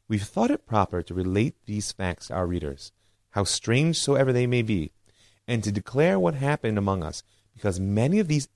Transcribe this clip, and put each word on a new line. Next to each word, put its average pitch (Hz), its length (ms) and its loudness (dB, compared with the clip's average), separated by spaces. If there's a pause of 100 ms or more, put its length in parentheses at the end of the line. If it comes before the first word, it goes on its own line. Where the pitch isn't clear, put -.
We've 104 160 0
thought 226 260 0
it - 160 -2
proper 92 380 0
to - 100 -14
relate 92 420 0 (100)
these 104 260 -6
facts - 360 -6
to - 80 -8
our 90 120 0
readers, 80 440 -6 (400)
how 101 120 0
strange 147 560 0
soever 131 340 2
they 123 140 2
may 120 160 2
be, 101 280 0 (540)
and 117 180 -2
to 104 80 -2
declare 156 480 0
what 170 160 2
happened 135 420 0
among 98 260 0
us, 76 180 -8 (320)
because 92 260 -2
many 110 400 2
of 180 100 0
these 147 260 0